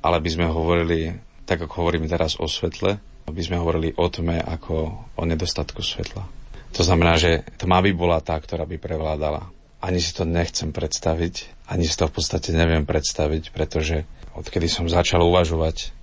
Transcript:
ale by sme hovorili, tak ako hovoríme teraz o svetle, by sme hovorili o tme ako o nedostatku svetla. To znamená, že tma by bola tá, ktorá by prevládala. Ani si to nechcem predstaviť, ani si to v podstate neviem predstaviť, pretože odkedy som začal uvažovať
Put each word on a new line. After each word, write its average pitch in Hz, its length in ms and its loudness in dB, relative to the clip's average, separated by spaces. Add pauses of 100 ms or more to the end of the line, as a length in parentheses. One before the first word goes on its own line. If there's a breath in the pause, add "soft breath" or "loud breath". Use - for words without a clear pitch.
ale 85 160 4
by 82 80 -2
sme 82 160 0
hovorili, 82 640 2 (400)
tak 82 160 0
ako 78 80 -12
hovoríme 85 320 0
teraz 80 320 0
o 82 80 -2
svetle, 95 560 -2 (240)
by 85 160 -6
sme 87 160 -2
hovorili 82 400 0
o 85 160 2
tme 82 320 -2
ako - 280 -6 (440)
o 85 80 -2
nedostatku 82 560 -4
svetla. - 400 -6 (560 loud breath)
To - 80 0
znamená, 82 320 6
že 82 400 2
tma 90 240 4
by 98 160 4
bola 85 240 2
tá, 80 160 -4
ktorá 80 320 -6
by 82 80 -8
prevládala. 78 720 -4 (320)
Ani 92 160 -2
si 85 160 -2
to - 80 -6
nechcem 82 480 -2
predstaviť, - 1040 -4
ani 85 160 2
si - 80 -2
to 85 80 2
v - 80 -4
podstate - 400 -2
neviem 82 320 4
predstaviť, 78 640 -2
pretože 78 560 -2 (320 loud breath)
odkedy 82 320 2
som 90 160 0
začal 85 400 6
uvažovať 82 760 4